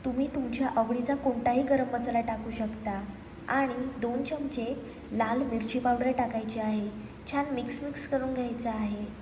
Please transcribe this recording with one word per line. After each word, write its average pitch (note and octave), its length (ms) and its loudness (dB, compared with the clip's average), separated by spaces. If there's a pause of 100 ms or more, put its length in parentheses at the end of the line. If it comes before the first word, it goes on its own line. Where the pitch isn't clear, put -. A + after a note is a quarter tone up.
तुम्ही B3+ 300 2
तुमच्या B3+ 420 0
आवडीचा A#3+ 380 2
कोणताही B3 480 2
गरम C4 300 4
मसाला A#3 280 2
टाकू A3+ 300 -4
शकता. G#3+ 540 -2 (420)
आणि B3+ 520 0
दोन A#3+ 240 0
चमचे C#4 420 -2 (460)
लाल A3+ 320 2
मिरची A#3 360 0
पावडर B3 320 4
टाकायची A3+ 480 0
आहे. G#3+ 300 2 (420)
छान C#4+ 220 2
मिक्स, C#4 300 -2
मिक्स C#4+ 240 -6
करून C4 260 0
घ्यायचं A#3 360 -2
आहे. G#3+ 360 -2 (160)